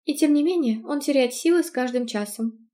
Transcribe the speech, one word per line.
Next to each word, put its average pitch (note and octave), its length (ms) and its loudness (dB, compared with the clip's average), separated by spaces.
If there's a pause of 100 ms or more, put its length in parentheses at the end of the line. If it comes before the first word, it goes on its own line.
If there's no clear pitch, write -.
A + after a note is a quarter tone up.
И D4 120 -2
тем D4 180 4
не D4 100 4
менее, C#4 420 0
он C#4+ 140 -4
теряет C4+ 340 2
силы E4+ 300 2
с - 80 -8
каждым B3 360 -2
часом». A3 680 -6